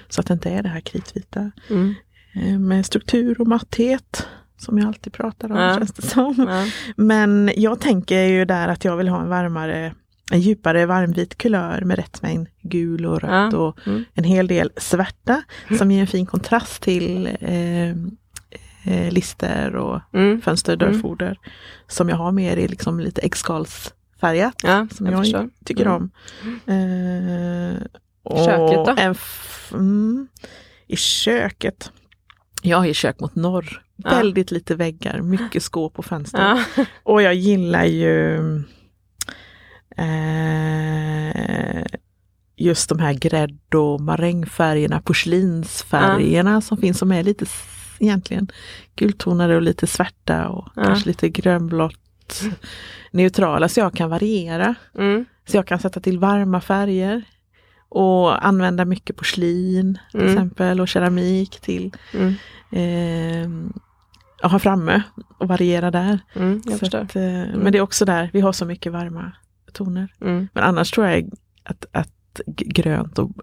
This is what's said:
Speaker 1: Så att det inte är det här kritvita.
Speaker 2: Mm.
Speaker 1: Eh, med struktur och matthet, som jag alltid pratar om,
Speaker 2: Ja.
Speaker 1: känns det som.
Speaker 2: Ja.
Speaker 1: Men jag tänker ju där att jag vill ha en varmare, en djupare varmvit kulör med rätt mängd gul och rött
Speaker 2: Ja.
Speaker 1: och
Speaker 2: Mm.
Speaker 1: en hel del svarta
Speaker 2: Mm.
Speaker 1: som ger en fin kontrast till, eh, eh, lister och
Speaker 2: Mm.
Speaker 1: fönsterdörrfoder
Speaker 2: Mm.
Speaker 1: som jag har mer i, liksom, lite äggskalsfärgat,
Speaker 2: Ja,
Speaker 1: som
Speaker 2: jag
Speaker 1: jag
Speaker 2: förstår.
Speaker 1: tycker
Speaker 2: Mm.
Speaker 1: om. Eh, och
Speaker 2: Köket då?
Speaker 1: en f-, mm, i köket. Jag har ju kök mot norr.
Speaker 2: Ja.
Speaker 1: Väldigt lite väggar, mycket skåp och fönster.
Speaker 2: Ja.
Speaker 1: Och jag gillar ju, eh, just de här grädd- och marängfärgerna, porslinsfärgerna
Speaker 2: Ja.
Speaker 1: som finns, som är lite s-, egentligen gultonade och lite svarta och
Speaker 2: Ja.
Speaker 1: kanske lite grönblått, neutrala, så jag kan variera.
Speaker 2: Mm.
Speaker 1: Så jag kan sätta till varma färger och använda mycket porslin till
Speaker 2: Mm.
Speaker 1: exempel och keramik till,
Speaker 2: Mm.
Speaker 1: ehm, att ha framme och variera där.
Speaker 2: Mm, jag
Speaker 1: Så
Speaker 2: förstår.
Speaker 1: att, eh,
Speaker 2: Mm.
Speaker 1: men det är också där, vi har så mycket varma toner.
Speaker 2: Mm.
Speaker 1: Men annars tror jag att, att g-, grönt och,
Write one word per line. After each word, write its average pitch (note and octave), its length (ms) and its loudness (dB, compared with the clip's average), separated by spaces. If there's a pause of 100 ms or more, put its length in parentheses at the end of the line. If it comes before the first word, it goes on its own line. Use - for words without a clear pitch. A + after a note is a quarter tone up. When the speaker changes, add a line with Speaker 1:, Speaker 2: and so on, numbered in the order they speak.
Speaker 1:
Så - 120 -2
att F#3+ 60 -2
det F3+ 80 2
inte F3 160 -2
är G3 120 -2
det G3+ 60 -4
här E3 120 -6
kritvita. G3 720 -8 (200)
Speaker 2:
Mm. G3 240 0 (400)
Speaker 1:
Eh, F#3+ 240 0
med F#3+ 280 2
struktur A#3+ 540 0
och A#3 80 0
matthet, - 800 0 (280)
som - 220 -2
jag G#3 100 4
alltid - 240 -10
pratar A3 400 -8
om, G3+ 60 0
Speaker 2:
Ja. F#3 200 4
Speaker 1:
känns G#3+ 140 -2
det - 100 -16
som. B3+ 460 2
Speaker 2:
Ja. F#3 180 -2 (300)
Speaker 1:
Men G#3 600 4
jag A3 240 2
tänker F#3 420 2
ju F#3 220 4
där F3+ 240 0
att F3 160 -2
jag F3 120 0
vill F#3 120 0
ha F3+ 140 0
en E3+ 60 -4
varmare, E3 680 -4 (380)
en F3 80 4
djupare F3 460 4
varmvit F3 520 0
kulör F#3 460 0
med F3+ 120 0
rätt - 260 -8
mängd E3 260 -4 (140)
gul E3+ 440 -2
och D#3+ 140 -2
rött F#3+ 320 2
Speaker 2:
Ja. G#3 60 0
Speaker 1:
och D#3+ 280 -4
Speaker 2:
Mm. G#3+ 180 -4 (100)
Speaker 1:
en F3 100 0
hel F#3 220 4
del F3 300 0
svarta - 680 0 (240)
Speaker 2:
Mm. A3 120 0
Speaker 1:
som G3 120 4
ger G3 100 6
en G3 60 4
fin F#3 200 0
kontrast - 560 -2
till, F3+ 440 0 (140)
eh, F3 480 -2 (1040)
eh, F3 180 0
lister - 640 -2
och B1+ 240 -4 (140)
Speaker 2:
Mm. G3+ 260 4
Speaker 1:
fönsterdörrfoder F3+ 840 0
Speaker 2:
Mm. F#3+ 120 -6 (500)
Speaker 1:
som F3 200 0
jag E3 80 0
har E3+ 160 -2
mer F#3 240 0
i, F3+ 120 0
liksom, E3+ 320 -4
lite - 200 -6
äggskalsfärgat, - 1400 -4
Speaker 2:
Ja, G3 300 2
Speaker 1:
som G3+ 140 -6
Speaker 2:
jag F#3 80 0
Speaker 1:
jag F#3+ 60 0
Speaker 2:
förstår. G#3+ 300 0 (140)
Speaker 1:
tycker A#3 220 -2
Speaker 2:
Mm. F#3 100 2
Speaker 1:
om. F3+ 140 -6 (640)
Eh, F3+ 1080 -4 (400)
och D#3+ 220 2
Speaker 2:
Köket E3 320 6 (100)
då? C4 120 4
Speaker 1:
en F#3+ 140 4
f-, - 640 -12
mm, G#3+ 540 0 (580)
i - 100 -6
köket. - 960 -2 (720)
Jag E3+ 160 4
har F3+ 80 4
ju D3 80 0
kök - 260 -2
mot - 140 -8
norr. E3+ 480 -4 (140)
Speaker 2:
Ja. - 140 -6
Speaker 1:
Väldigt G3 400 2
lite E3+ 240 -4
väggar, D#3+ 460 -4
mycket F#3+ 420 -2
skåp - 360 -6
och E3 60 -8
fönster. D3+ 340 -8 (380)
Speaker 2:
Ja. C4+ 80 2 (180)
Speaker 1:
Och G#3 200 4
jag F3+ 120 4
gillar F3+ 500 2
ju, D#3+ 540 2 (2000)
eh, D#3 1300 -2 (720)
just E3 320 0
de D#3+ 100 0
här D3+ 140 0
grädd- D3+ 600 -2
och D3 260 2
marängfärgerna, D#3 1000 0
porslinsfärgerna F3 1500 2
Speaker 2:
Ja. G#3+ 80 4
Speaker 1:
som G#3+ 180 -2
finns, F#3 200 2
som F#3+ 140 2
är E3+ 100 2
lite G3+ 220 0
s-, - 540 -12
egentligen G3 500 0 (480)
gultonade F3 600 2
och E3+ 60 2
lite F3 240 0
svarta - 600 -2
och - 280 -10
Speaker 2:
Ja. G#3 80 0
Speaker 1:
kanske G3 240 2
lite E3+ 200 0
grönblått, E3+ 1120 -2 (680)
neutrala, F3+ 580 2
så A#3 120 0
jag F#3+ 140 2
kan E3 160 -2
variera. F#3 640 -2 (240)
Speaker 2:
Mm. G3+ 260 0 (220)
Speaker 1:
Så - 100 2
jag F#3 100 2
kan F3+ 120 0
sätta F#3 220 -4
till F#3 180 0
varma F#3+ 420 2
färger G3 640 0 (640)
och F#3 580 4
använda F#3 380 2
mycket - 320 -4
porslin F#3 840 0 (120)
till G#3 100 -4
Speaker 2:
Mm. F#3+ 120 4
Speaker 1:
exempel F#3 480 2
och F3+ 80 0
keramik F3+ 720 0
till, F#3 320 -6 (220)
Speaker 2:
Mm. F#3+ 200 2 (380)
Speaker 1:
ehm, E3+ 1000 -4 (720)
att F3 100 2
ha G3 60 4
framme F#3+ 440 2 (360)
och F3+ 100 -2
variera F3 420 2
där. F#3+ 280 0 (180)
Speaker 2:
Mm, G3 280 0
jag A3+ 80 -4
Speaker 1:
Så G#3 60 -4
Speaker 2:
förstår. G3+ 200 -2
Speaker 1:
att, G3+ 180 -8
eh, F#3+ 60 -2
Speaker 2:
Mm. F3+ 380 -4
Speaker 1:
men G3 120 4
det G#3 60 6
är G3 40 4
också G3+ 220 0
där, F3 280 2
vi G3+ 80 2
har F#3+ 120 4
så F3+ 120 -6
mycket E3+ 280 -8
varma E3+ 400 -8 (400)
toner. F#3+ 360 -6 (120)
Speaker 2:
Mm. F#3 320 -2
Speaker 1:
Men - 120 0
annars E3+ 260 2
tror G#3+ 160 2
jag E3+ 240 0 (340)
att, - 280 -12
att - 540 -8
g-, D3+ 220 -8
grönt D3+ 500 -2
och, C3 120 -2 (120)